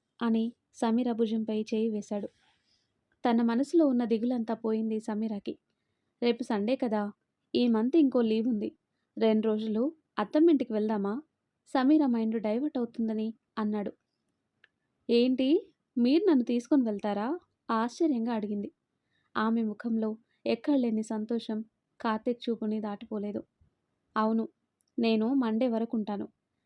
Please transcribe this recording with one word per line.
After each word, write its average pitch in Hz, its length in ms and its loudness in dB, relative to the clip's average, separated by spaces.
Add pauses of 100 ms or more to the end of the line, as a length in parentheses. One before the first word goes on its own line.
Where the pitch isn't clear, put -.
(200)
అని 226 240 0 (300)
సమీర 240 380 0
భుజంపై 220 480 -2
చేయి 220 300 -2
వేశాడు. 208 380 -6 (960)
తన 233 180 2
మనసులో 254 440 2
ఉన్న 240 180 2
దిగులంతా 233 500 -2
పోయింది 220 460 -2
సమీరకి. 214 540 -6 (680)
"రేపు 240 200 0
సండే 220 340 -2
కదా, 214 260 -2 (520)
ఈ 240 140 2
మంత్ 233 280 2
ఇంకో 262 240 4
లీవ్ 220 280 0
ఉంది, 214 220 -2 (460)
రెండు 220 300 2
రోజులు 220 360 -2 (360)
అత్తమ్మింటికి 302 540 2
వెళ్దామా? 214 420 -2 (600)
సమీర 285 320 4
మైండ్ 226 360 0
డైవర్ట్ 247 360 -2
అవుతుందని" 220 500 -4 (300)
అన్నాడు. 208 340 -4 (1160)
"ఏంటి, 254 400 2 (480)
మీరు 269 280 4
నన్ను 285 200 4
తీసుకొని 247 400 0
వెళ్తారా?" 208 440 -2 (400)
ఆశ్చర్యంగా 240 640 0
అడిగింది. 208 380 -4 (640)
ఆమె 226 280 0
ముఖంలో 220 480 -2 (360)
ఎక్కడలేని 233 560 0
సంతోషం 220 560 -6 (420)
కార్తీక్ 233 420 -2
చూపుని 220 380 -4
దాటిపోలేదు. 208 600 -8 (760)
"అవును, 220 280 2 (540)
నేను 226 360 2
మండే 240 340 2
వరకు 226 280 -2
ఉంటాను. 208 300 -4 (400)